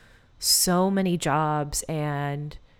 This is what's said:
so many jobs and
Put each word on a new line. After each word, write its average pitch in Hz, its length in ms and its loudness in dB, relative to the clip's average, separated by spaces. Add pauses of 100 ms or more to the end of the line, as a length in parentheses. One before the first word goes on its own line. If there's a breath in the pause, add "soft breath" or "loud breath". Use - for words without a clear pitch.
(380 soft breath)
so 185 520 2
many 190 280 2
jobs 151 640 0
and 147 760 -4 (240 soft breath)